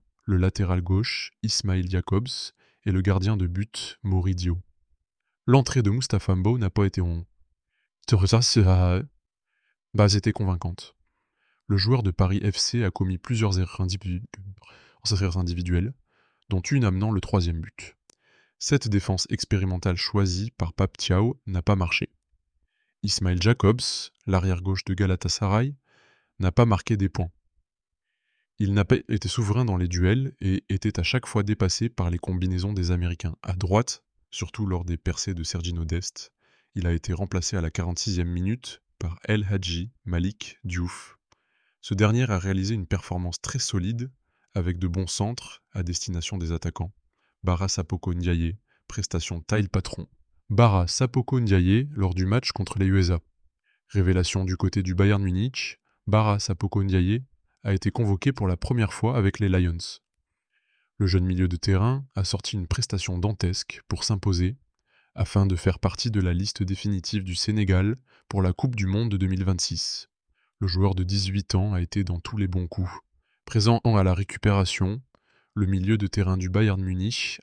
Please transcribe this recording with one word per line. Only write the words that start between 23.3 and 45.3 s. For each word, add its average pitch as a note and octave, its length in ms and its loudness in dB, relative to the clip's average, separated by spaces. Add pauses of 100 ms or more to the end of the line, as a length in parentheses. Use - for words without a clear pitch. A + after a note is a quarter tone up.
Jacobs, A2+ 420 4 (440)
l'arrière F#2 360 2
gauche F#2+ 220 -2
de F#2+ 100 -2
Galatasaray, G2 800 0 (640)
n'a F#2 140 0
pas A#2+ 140 6
marqué A2 300 0
des G2 120 2
points. F2 220 -4 (1300)
Il G2+ 140 0
n'a G2+ 120 4
pas A2 120 4 (120)
été G#2 200 -2
souverain G#2+ 360 0
dans G#2 120 0
les F2+ 120 0
duels F#2+ 520 2
et F#2+ 280 0
était G2+ 320 -2
à - 20 0
chaque B2+ 240 -2
fois G#2+ 160 -2
dépassé G2+ 460 0
par F2+ 200 -2
les E2+ 100 -2
combinaisons F#2 540 -2
des F#2 200 0
Américains. F2 500 -2
À - 120 -4
droite, F#2+ 500 0 (260)
surtout - 340 -6
lors F2+ 200 -2
des F2 120 -4
percées F2 380 -4
de E2 80 -6
Sergino E2+ 420 -4
Dest, - 480 -6 (420)
il F2 120 -2
a E2+ 60 2
été E2+ 200 -2
remplacé F#2 440 -4
à F#2 40 -2
la D#2+ 100 -4
quarante-sixième F2 600 -4
minute F#2 500 -4 (180)
par F2 260 -8
El G#2+ 260 0
Hadji F#2 400 -4 (140)
Malick F2+ 600 -4
Diouf. F2 540 -8 (600)
Ce - 140 -6
dernier A2 360 4
a G2 80 2
réalisé F#2+ 360 -2
une F#2+ 120 -6
performance F2+ 560 -4
très - 160 -6
solide A#2 520 -4 (440)
avec F2+ 240 -2
de F2+ 100 -2
bons F2+ 200 -2
centres - 540 -6 (100)